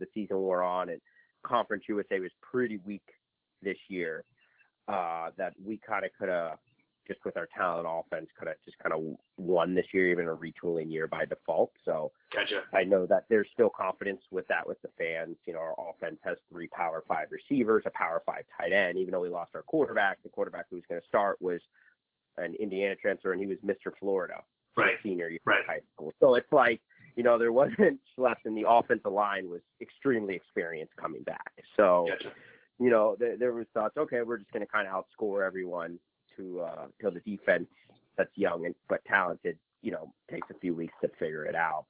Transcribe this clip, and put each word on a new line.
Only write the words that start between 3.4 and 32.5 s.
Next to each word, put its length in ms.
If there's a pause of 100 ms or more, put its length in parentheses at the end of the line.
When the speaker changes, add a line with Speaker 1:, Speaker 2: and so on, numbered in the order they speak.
Speaker 1:
this 240
year, 380 (640)
uh, 480
that 180 (100)
we 220
kinda 320
coulda 400 (480)
just 180
with 120
our 100
talent 420
offense, 400 (100)
coulda 160 (100)
just 140
kinda 380 (200)
won 380
this 180
year, 180
even 180
a 80
retooling 540
year 160
by 180
default. 480 (120)
So 280 (200)
Speaker 2:
Gotcha. 300 (120)
Speaker 1:
I 100
know 220
that 220
there's 240
still 180
confidence 600
with 180
that 180
with 160
the 60 (100)
fans. 380 (100)
You 80
know, 60
our 140 (160)
offense 340
has 120 (140)
three 180
Power 380
Five 240
receivers, 560
a 40
Power 360
Five 180 (120)
tight 160
end. 260
Even 140
though 80
we 80
lost 260
our 80
quarterback, 600
the 60
quarterback 420
who 60
was 120
gonna 200
start 320
was 200 (800)
an 180
Indiana 400
transfer, 360
and 80
he 60
was 160
Mister 360
Florida, 440 (340)
Speaker 2:
Right. 260
Speaker 1:
senior 260
year 160
Speaker 2:
Right. 160
Speaker 1:
of 60
high 140 (140)
school. 260
So 140
it's 180
like, 300 (340)
you 60
know, 160
there 120
wasn't 480 (100)
<laughs> 100
left, 260
and 100
the 140
offensive 420
line 380
was 140 (180)
extremely 540
experienced 600
coming 260
back. 300 (260)
So, 320
Speaker 2:
Gotcha. 220 (460)